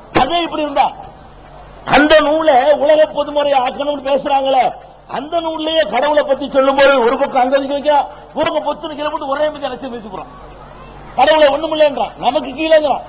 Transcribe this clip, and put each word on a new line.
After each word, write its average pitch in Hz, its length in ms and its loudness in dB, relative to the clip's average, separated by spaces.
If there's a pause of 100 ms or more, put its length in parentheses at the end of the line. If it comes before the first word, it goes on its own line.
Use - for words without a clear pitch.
(200)
அதே 330 220 0
இப்படி 302 200 -4
இருந்தா 294 300 0 (960)
அந்த 302 340 4
நூலை 294 520 2
உலக 294 340 4
பொதுமுறை 294 480 -2
ஆக்கணும்னு 269 520 -2
பேசுறாங்களே, 269 580 0 (440)
அந்த 311 320 -6
நூல்லையே 320 500 -2
கடவுளை 294 340 -2
பத்தி 269 260 -4
சொல்லும் 269 260 0
போது 277 240 4
ஒரு 240 180 2
பக்கம் 262 240 -2
அங்க 262 160 2
வைக்க 269 160 -4
வைக்க, 285 320 0 (280)
ஒரு 311 200 -4
பக்கம் 302 120 -4
பொத்துன்னு 294 300 -8
கீழே 294 140 -6
போட்டு 302 180 -6
ஒரே 277 180 -2
மாதிரி 294 200 -6
அலட்சியம் 254 280 -10
பேசி 220 140 -14
போறான். 180 240 -14 (840)
கடவுளை 302 320 6
ஒண்ணுமில்லைன்றான், 294 720 0
நமக்கு 254 320 -2
கீழேங்கிறான். 302 600 2